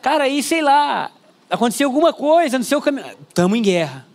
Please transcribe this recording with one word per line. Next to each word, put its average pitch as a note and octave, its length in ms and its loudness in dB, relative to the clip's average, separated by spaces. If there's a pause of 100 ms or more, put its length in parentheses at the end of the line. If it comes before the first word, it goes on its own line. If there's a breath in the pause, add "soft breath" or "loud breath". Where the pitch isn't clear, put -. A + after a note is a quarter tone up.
Cara, C#4+ 220 0
aí, C4+ 180 -2
sei E4 200 -2
lá, C#4 480 0 (380)
aconteceu A#3+ 400 0
alguma D4+ 240 2
coisa D4 460 2
no A#3+ 60 -2
seu C#4+ 160 0
caminho, C4 260 -4 (280)
"Tamo F3+ 220 2
em A#3+ 60 0
guerra. D#3+ 520 -2